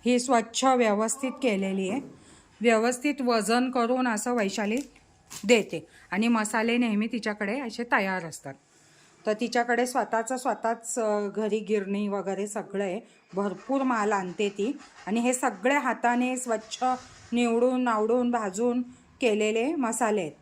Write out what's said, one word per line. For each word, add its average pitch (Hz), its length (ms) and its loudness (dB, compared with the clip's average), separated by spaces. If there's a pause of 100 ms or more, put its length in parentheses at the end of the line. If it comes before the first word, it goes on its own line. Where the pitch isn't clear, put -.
ही 240 140 4
स्वच्छ 240 440 0
व्यवस्थित 233 680 2
केलेली 190 580 0
आहे. 262 120 -2 (600)
व्यवस्थित 247 600 2
वजन 240 500 2
करून 254 360 0
असं 233 260 -2
वैशाली 214 440 0 (680)
देते 202 400 2 (240)
आणि 208 160 0
मसाले 233 500 2
नेहमी 226 300 0
तिच्याकडे 214 520 -4
असे 233 320 -8
तयार 190 340 0
असतात. 147 280 -12 (720)
तर 214 80 2
तिच्याकडे 240 520 0
स्वतःचं, 240 520 -2
स्वतःच, 233 600 -4
अ, 208 280 0
घरी 208 320 -2
गिरणी 202 480 -2
वगैरे 196 400 -4
सगळं 202 360 -6
आहे, 190 180 -4 (320)
भरपूर 202 480 -2
माल 226 300 2
आणते 196 380 0
ती. 202 280 -2 (300)
आणि 214 120 0
हे 247 140 2
सगळे 247 420 0
हाताने 247 600 0
स्वच्छ 226 460 -4 (500)
निवडून, 240 480 2
नावडून, 240 500 2
भाजून 233 500 0 (400)
केलेले 226 540 2
मसाले 226 460 0
आहेत. 151 100 -6 (100)